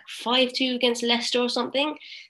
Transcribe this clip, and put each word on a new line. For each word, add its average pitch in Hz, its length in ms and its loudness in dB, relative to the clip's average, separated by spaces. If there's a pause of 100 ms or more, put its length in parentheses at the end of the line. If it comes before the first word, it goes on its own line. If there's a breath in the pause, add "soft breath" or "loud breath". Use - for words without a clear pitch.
five 254 460 0
two 254 220 0
against 240 280 2
Leicester 240 380 2
or 247 80 0
something, 277 480 -2 (320 loud breath)